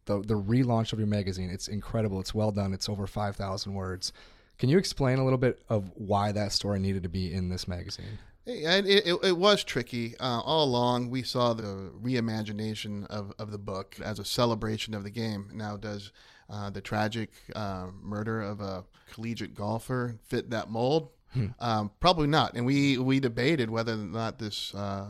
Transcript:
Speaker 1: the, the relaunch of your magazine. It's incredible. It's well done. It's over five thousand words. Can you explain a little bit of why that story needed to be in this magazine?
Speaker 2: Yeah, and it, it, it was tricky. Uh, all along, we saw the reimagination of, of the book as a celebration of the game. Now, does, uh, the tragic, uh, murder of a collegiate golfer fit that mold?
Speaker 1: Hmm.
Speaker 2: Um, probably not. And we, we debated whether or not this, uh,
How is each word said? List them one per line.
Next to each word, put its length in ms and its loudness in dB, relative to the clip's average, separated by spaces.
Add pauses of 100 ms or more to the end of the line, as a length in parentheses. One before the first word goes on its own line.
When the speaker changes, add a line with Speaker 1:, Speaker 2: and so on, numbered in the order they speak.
Speaker 1:
the, 160 2
the 120 0
relaunch 580 4
of 80 -2
your 80 2
magazine. 420 0
It's 200 -8
incredible. 500 -2
It's 140 -6
well 180 2
done. 220 0
It's 160 -4
over 180 -2
five 300 -4
thousand 360 -4
words. 380 -4 (460)
Can 100 2
you 100 8
explain 420 2
a 40 2
little 160 4
bit 300 2
of 260 0
why 380 2
that 180 0
story 280 0
needed 240 0
to 60 -4
be 220 -2
in 180 -2
this 180 -4
magazine? 520 -8 (260)
Speaker 2:
Yeah, 280 0
and 140 4
it, 200 8
it, 160 2
it 140 4
was 260 6
tricky. 560 -4
Uh, 240 0
all 200 4
along, 480 4
we 100 -2
saw 320 2
the 380 -6 (100)
reimagination 1080 -2
of, 300 -8
of 140 -10
the 80 -8
book 440 -8
as 140 -6
a 80 -8
celebration 680 0
of 80 -6
the 80 -8
game. 420 -4
Now, 240 -6
does, 340 -10 (380)
uh, 220 -6
the 100 -8
tragic, 480 -2 (260)
uh, 320 -6 (140)
murder 400 -4
of 200 -6
a 220 -6 (300)
collegiate 400 -6
golfer 680 -2
fit 260 -4
that 220 -4
mold? 380 2 (240)
Speaker 1:
Hmm. 140 0 (120)
Speaker 2:
Um, 400 0
probably 280 4
not. 280 4
And 100 0
we, 320 4
we 220 4
debated 500 2
whether 240 0
or 40 -2
not 420 -4
this, 340 -6
uh, 360 -6